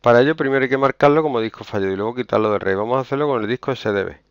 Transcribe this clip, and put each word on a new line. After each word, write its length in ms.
Para 180
ello, 160
primero 260
hay 60
que 80
marcarlo 460
como 180
disco 240
fallado 260
y 60
luego 180
quitarlo 360
del 100
raid. 160
Vamos 220
a 20
hacerlo 280
con 120
el 80
disco 240
S 180
D 140
B. 160